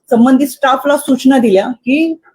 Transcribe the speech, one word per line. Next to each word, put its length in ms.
संबंधित 380
स्टाफला 500
सूचना 400
दिल्या 300
की 520